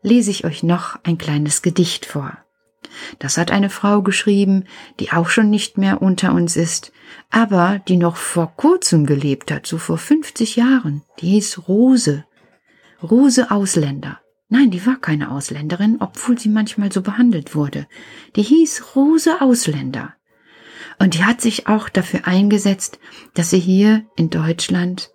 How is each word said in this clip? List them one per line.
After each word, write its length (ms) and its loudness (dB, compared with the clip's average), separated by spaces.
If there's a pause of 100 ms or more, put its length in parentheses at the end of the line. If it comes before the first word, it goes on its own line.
lese 300 2
ich 140 -8
euch 180 -6
noch 400 -2
ein 140 0
kleines 440 -2
Gedicht 440 0
vor. 320 -10 (800)
Das 200 -6
hat 140 -2
eine 180 0
Frau 320 0
geschrieben, 640 2 (340)
die 120 -6
auch 180 0
schon 200 4
nicht 280 -2
mehr 240 0
unter 320 2
uns 220 0
ist, 380 -4 (360)
aber 580 2
die 100 4
noch 180 2
vor 400 -4
kurzem 500 2
gelebt 460 -2
hat, 140 -8
so 120 -8
vor 200 -6
fünfzig 580 -2
Jahren. 480 0 (160)
Die 120 -2
hieß 360 -2
Rose. 560 2 (760)
Rose 500 4
Ausländer. 680 -2 (260)
Nein, 240 4
die 140 -6
war 120 -2
keine 340 -4
Ausländerin, 680 -4
obwohl 400 -4
sie 100 -2
manchmal 420 -2
so 100 -2
behandelt 540 0
wurde. 320 -4 (480)
Die 80 2
hieß 520 2
Rose 460 2
Ausländer. 720 0 (840)
Und 180 2
die 100 2
hat 160 0
sich 260 -2
auch 220 0
dafür 360 -2
eingesetzt, 720 0 (340)
dass 160 -2
sie 100 4
hier 460 4 (100)
in 140 0
Deutschland 840 -4